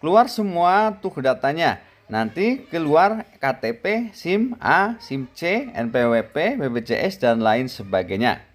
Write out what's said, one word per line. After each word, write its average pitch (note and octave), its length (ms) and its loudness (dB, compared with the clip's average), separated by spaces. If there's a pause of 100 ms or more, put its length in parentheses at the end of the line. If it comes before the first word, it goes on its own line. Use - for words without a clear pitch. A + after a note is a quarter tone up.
keluar G#3+ 240 4
semua G3+ 720 0
tuh F3+ 240 -8
datanya. C#3 560 0 (320)
Nanti C3+ 560 -2
keluar E3 560 2 (160)
K C3+ 60 -4 (100)
T A2+ 160 -4
P, G#3+ 400 -4
sim G#3+ 480 -2
A, G3 400 2
sim C3+ 320 -8
C, A3+ 400 -4
N A#2 160 -4
P A2+ 80 -6
W A#2 240 2 (160)
P, G#3+ 240 -2
B C#3 80 -2
P A#2+ 160 -4
J A#2+ 240 -2
S, F#3+ 160 -6
dan A#2 160 2
lain A2+ 320 2
sebagainya. F#2+ 720 -2 (120)